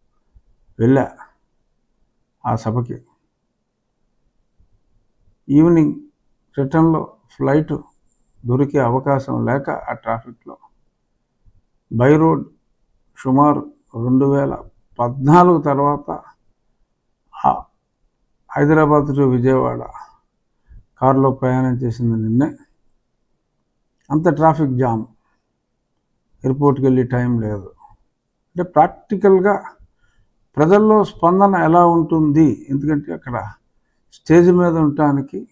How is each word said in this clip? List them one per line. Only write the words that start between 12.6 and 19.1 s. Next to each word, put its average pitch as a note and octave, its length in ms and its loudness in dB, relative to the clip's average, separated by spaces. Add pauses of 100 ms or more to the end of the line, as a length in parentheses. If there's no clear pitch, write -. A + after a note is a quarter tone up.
సుమారు C#3+ 420 2 (340)
రెండు B2+ 380 0
వేల C#3 200 -2 (460)
పద్నాలుగు D3 720 2
తర్వాత C#3+ 400 -2 (1300)
ఆ - 160 -2 (1000)
హైదరాబాద్ D3 580 2
to C#3 240 0